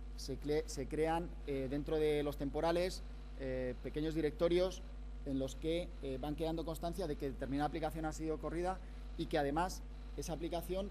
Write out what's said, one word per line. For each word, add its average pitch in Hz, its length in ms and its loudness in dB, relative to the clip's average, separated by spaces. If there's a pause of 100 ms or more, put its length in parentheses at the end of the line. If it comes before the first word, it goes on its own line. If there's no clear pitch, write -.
(180)
se 131 240 -4
cre-, 151 260 2
se 131 220 -4
crean, 160 400 2 (180)
eh, 135 220 0
dentro 147 280 0
de 151 260 6
los 147 160 0
temporales, 170 640 2 (380)
eh, 127 420 0
pequeños 151 320 0
directorios 170 640 4 (460)
en 135 120 0
los 131 180 0
que, 165 320 0 (140)
eh, 135 180 -2
van 147 160 -2
quedando 160 280 0
constancia 170 420 -2
de 147 100 0
que 143 140 0
determinada 139 360 2
aplicación 156 380 0
ha 156 80 0
sido 156 260 -2
corrida 170 400 0 (400)
y 165 80 -2
que 165 120 2
además 151 440 2 (340)
esa 156 160 -2
aplicación, 170 580 -2